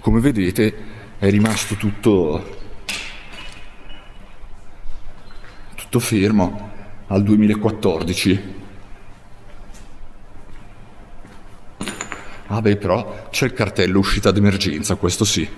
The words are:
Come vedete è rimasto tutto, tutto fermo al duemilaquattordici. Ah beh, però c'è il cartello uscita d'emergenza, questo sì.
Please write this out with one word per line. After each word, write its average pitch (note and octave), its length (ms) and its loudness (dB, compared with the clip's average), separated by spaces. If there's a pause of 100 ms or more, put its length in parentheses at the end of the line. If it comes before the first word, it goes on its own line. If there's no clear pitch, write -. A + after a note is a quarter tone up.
Come A2 200 6
vedete G#2+ 540 4 (440)
è G2 120 4
rimasto G#2+ 460 4
tutto, G2 800 2 (3250)
tutto - 240 -2
fermo G#2 760 2 (340)
al G2+ 140 4
duemilaquattordici. G#2 1300 4 (4000)
Ah G#2+ 120 0
beh, G#2 160 6
però - 540 -2
c'è - 160 0
il A2+ 60 0
cartello F#2+ 460 2
uscita G2 320 4
d'emergenza, F#2+ 640 2
questo F#2 300 2
sì. G#2 340 0